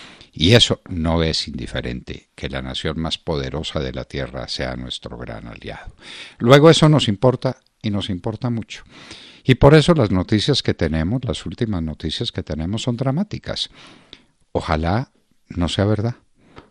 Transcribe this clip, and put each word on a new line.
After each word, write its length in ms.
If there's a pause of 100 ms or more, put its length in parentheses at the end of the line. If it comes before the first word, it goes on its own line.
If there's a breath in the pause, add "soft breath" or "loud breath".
(320 loud breath)
Y 220
eso 340
no 360
es 240
indiferente, 880
que 140
la 120
nación 380
más 180
poderosa 600
de 140
la 120
Tierra 420
sea 280
nuestro 420
gran 300
aliado. 480 (420 loud breath)
Luego 320
eso 180
nos 200
importa 500 (240)
y 80
nos 200
importa 420
mucho. 320 (680 loud breath)
Y 60
por 200
eso 180
las 180
noticias 500
que 120
tenemos, 500
las 220
últimas 360
noticias 520
que 100
tenemos 380
son 160
dramáticas. 720 (840 loud breath)
Ojalá 640 (340)
no 220
sea 160
verdad. 300 (560 soft breath)